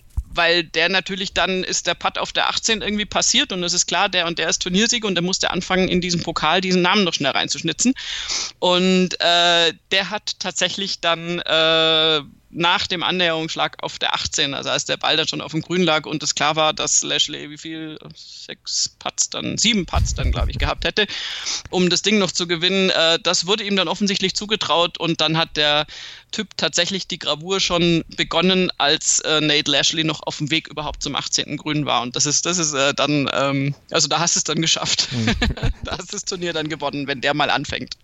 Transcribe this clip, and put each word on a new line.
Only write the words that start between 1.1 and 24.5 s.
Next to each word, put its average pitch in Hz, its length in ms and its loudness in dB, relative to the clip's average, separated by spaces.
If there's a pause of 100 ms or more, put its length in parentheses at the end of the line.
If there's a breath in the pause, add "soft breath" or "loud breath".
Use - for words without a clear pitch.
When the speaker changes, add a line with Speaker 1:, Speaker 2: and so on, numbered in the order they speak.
Speaker 1:
dann 185 300 2
ist - 220 -4
der 175 100 0
Putt - 220 -4
auf - 140 -4
der - 180 2
achtzehn - 320 0
irgendwie 208 240 -2
passiert 202 460 2
und 185 120 -4
es 175 100 -2
ist 175 140 0
klar, 185 220 2
der 180 160 2
und 170 140 -4
der 165 100 0
ist 190 120 0
Turniersieger 214 460 2
und 190 80 0
der 170 80 0
musste - 280 0
anfangen, 185 380 0
in 180 120 0
diesem 175 220 -2
Pokal 165 380 0
diesen 185 200 2
Namen 190 220 4
noch 170 100 0
schnell 139 180 0
reinzuschnitzen. 160 640 0 (640 loud breath)
Und, 185 600 4
äh, 170 540 4 (180)
der 190 180 0
hat - 300 -6
tatsächlich 185 640 -4
dann, 170 380 0
äh, 160 840 4 (360)
nach 175 300 2
dem 170 160 -4
Annäherungsschlag 160 800 0
auf - 160 -6
der - 140 -2
achtzehn, - 400 -2
also 131 160 -6
als 139 160 -2
der 147 100 -2
Ball 143 220 0
dann 156 100 0
schon 151 140 -4
auf 139 100 -10
dem 156 100 -2
Grün 180 200 0
lag 156 240 2
und - 180 -6
es 143 120 -2
klar 151 200 2
war, 156 160 2
dass - 320 0
Lashley 147 460 -2
wie 151 80 -16
viel, 160 420 -12 (160)
sechs - 800 -6
Putts - 320 -2
dann, - 280 -6
sieben 208 280 2
Putts - 280 0
dann, 131 180 0
glaub - 160 0
ich, - 100 -4
gehabt 147 280 0
hätte, 190 200 2 (640 loud breath)
um 180 200 4
das 170 120 0
Ding 214 160 4
noch 190 140 2
zu 180 160 -4
gewinnen, 185 440 2
äh, 165 300 4
das 185 240 0
wurde 208 200 0
ihm 202 100 0
dann 180 140 0
offensichtlich 190 460 0
zugetraut 175 600 0